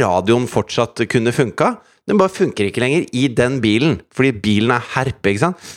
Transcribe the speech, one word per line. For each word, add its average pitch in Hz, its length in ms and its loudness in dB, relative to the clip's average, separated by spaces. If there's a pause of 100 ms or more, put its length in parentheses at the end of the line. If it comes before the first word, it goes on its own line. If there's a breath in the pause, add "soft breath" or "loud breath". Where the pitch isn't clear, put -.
radioen 101 440 2
fortsatt - 600 -2
kunne 120 260 0
funka. 147 380 0 (380 soft breath)
Den 208 80 2
bare 190 160 4
funker 120 320 -2
ikke 101 160 -4
lenger 139 320 0
i 123 160 0
den 123 320 0
bilen, 113 380 2 (140)
fordi 135 200 0
bilen 107 380 0
er 120 220 0
herp, 131 320 -4
ikke 101 160 2
sant? 180 180 0 (180 loud breath)